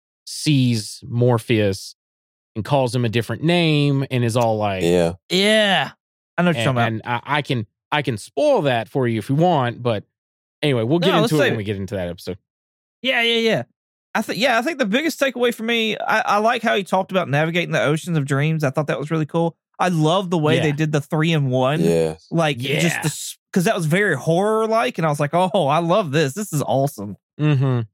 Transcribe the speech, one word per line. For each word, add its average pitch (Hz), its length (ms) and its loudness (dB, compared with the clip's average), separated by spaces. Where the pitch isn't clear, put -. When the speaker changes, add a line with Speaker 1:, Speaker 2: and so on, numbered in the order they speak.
Speaker 1:
sees 127 800 0
Morpheus 117 880 0
and 107 100 -8
calls 127 300 0
him 123 100 0
a 113 40 -2
different 110 340 -4
name 147 680 2
and 123 140 0
is 113 120 -2
all 113 200 2
like 98 260 -2
Speaker 2:
Yeah. 85 320 2
Speaker 3:
Yeah. 196 640 2
I 170 40 0
know 175 80 2
what 147 60 0
you're 113 120 0
Speaker 1:
And, 127 80 0
Speaker 3:
talking 113 220 0
about. 120 160 -6
Speaker 1:
and 117 100 -6
I, 143 140 -2
I 143 40 -2
can, 123 240 -4
I 151 120 0
can 120 160 -4
spoil 277 440 0
that 120 260 0
for 131 200 0
you 113 100 0
if 101 100 -6
you 135 80 0
want, 147 460 2
but 113 220 -2
anyway, 131 200 2
we'll 139 160 2
get 180 140 2
Speaker 3:
No, - 80 4
let's 214 120 0
Speaker 1:
into 156 100 4
it 262 40 4
Speaker 3:
save - 60 2
Speaker 1:
when - 20 -2
Speaker 3:
it. - 40 -4
Speaker 1:
we 101 60 -6
get 101 120 -4
into 98 200 -8
that 90 120 -4
episode. 90 300 -10
Speaker 3:
Yeah, 247 200 0
yeah, 233 160 0
yeah. 214 240 0
I 214 80 0
think, - 160 -6
yeah, 233 200 2
I 240 40 0
think 294 160 -4
the 254 80 0
biggest 269 340 -2
takeaway 247 340 0
for 220 80 -12
me, 226 360 -2
I, - 220 0
I 202 180 0
like 226 240 0
how 226 140 0
he 196 80 -2
talked 185 260 -2
about 175 180 0
navigating 160 440 0
the 131 100 2
oceans 156 340 0
of 139 80 2
dreams. 147 400 0
I 135 60 0
thought 147 180 -2
that 156 100 -4
was 143 120 -8
really 160 160 0
cool. 170 300 -2
I 185 100 0
love 170 420 2
the 175 80 0
way 151 180 2
Speaker 1:
Yeah. - 60 0
Speaker 3:
they 151 100 2
did 151 200 0
the 151 100 2
three 160 300 0
in 143 180 2
one. 127 300 2
Speaker 2:
Yes. - 500 0
Speaker 3:
Like, 156 280 0
just 135 100 -6
Speaker 1:
Yeah. 107 60 -4
Speaker 3:
the - 60 -4
s-, - 280 -8
'cause 175 120 2
that 214 100 2
was 170 120 -2
very 180 300 2
horror-like, 220 840 0
and 165 80 0
I 151 40 2
was 143 100 -2
like, 143 140 -2
"Oh, 180 340 2
I 156 100 2
love 170 340 0
this. 147 220 2
This 208 180 -8
is 147 100 0
awesome." 120 540 -2
Speaker 1:
Mm-hmm. 135 420 2